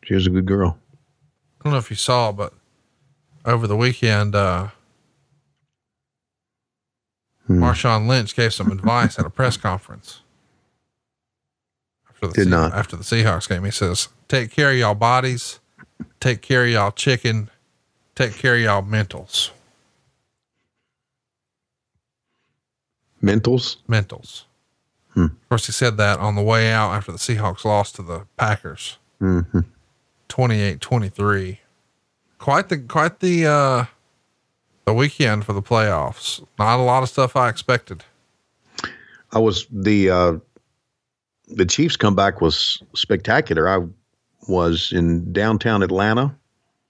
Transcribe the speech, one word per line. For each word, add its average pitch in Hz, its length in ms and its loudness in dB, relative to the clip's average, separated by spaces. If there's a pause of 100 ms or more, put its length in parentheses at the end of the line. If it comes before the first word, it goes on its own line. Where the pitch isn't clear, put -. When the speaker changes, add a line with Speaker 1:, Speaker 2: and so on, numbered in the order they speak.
Speaker 1:
She - 100 -4
was 95 140 2
a - 20 2
good 92 160 0
girl. 95 320 0 (840)
Speaker 2:
I - 20 -20
don't 147 100 -2
know 139 60 2
if 110 100 -10
you 107 60 -10
saw, 120 380 0
but 101 200 -8 (920)
over 117 200 2
the 104 120 0
weekend, 110 580 2
uh, 95 320 0 (2750)
Speaker 1:
Hmm. 90 160 4
Speaker 2:
Marshawn 113 440 2
Lynch 123 280 0
gave 113 180 0
some 104 180 -2
advice 110 460 0
at - 80 -2
a - 40 -10
press 127 260 -2
conference. - 680 -8 (1900)
After - 180 -8
the 87 60 -4
Speaker 1:
Did 104 120 2
Speaker 2:
Se-, 90 40 2
Speaker 1:
not. 82 240 2
Speaker 2:
after 98 240 -4
the 87 60 -14
Seahawks 110 460 0
game, 92 140 -2
he 101 80 -4
says, - 380 -2 (180)
"Take 123 240 -2
care 147 200 2
of 127 60 2
y'all 107 180 2
bodies, 123 640 0 (600)
take 117 220 -2
care 127 220 2
of 120 60 2
y'all 104 220 2
chicken, 113 580 -2 (680)
take 117 200 -2
care 127 200 2
of 120 60 2
y'all 101 200 2
mentals." 104 680 -4 (3750)
Speaker 1:
Mentals? 113 560 0 (120)
Speaker 2:
Mentals. - 540 -4 (680)
Speaker 1:
Hmm. 90 120 4
Speaker 2:
Of - 240 -6
course, 117 180 0
he 117 60 -8
said 117 240 0
that 104 220 2
on 104 160 -2
the 101 60 0
way 113 300 2
out 107 220 0
after 101 180 -8
the 85 80 -14
Seahawks 104 460 -4
lost 104 320 0
to 104 40 -14
the 85 240 -10 (120)
Packers. - 600 -4 (240)
Speaker 1:
Mm-hmm. 90 380 0 (680)
Speaker 2:
Twenty-eight 107 520 0
twenty-three. 101 800 -2 (800)
Quite 151 300 0
the, 160 100 -2
quite 156 400 -2
the, 175 260 2
uh, 139 400 2 (1000)
the 107 100 2
weekend 117 500 0
for 104 80 -6
the 101 80 -4
playoffs. 101 840 -2 (140)
Not 113 220 2
a - 20 2
lot 127 220 2
of 123 60 -4
stuff 127 260 0
I 127 140 2
expected. 113 540 -4 (1300)
Speaker 1:
I - 80 0
was, 110 320 0
the, 101 380 2
uh, 90 240 4 (1120)
the - 200 0
Chiefs' 147 280 0
comeback 98 460 2
was - 400 0 (140)
spectacular. 95 760 0
I 92 160 0 (600)
was 85 440 0
in 85 400 0
downtown 104 520 0
Atlanta, 110 520 0 (540)